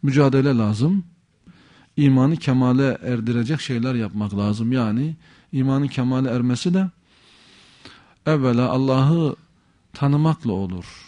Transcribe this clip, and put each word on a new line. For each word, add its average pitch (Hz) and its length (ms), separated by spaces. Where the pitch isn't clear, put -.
Mücadele 135 540
lazım. 117 460
İmanı 139 400
kemale 127 680
erdirecek 120 580
şeyler 127 340
yapmak 104 420
lazım. 104 340
Yani 127 440
imanın 135 360
kemale 131 420
ermesi 123 440
de 190 160
evvela 127 440
Allah'ı 135 680
tanımakla 147 580
olur. 92 340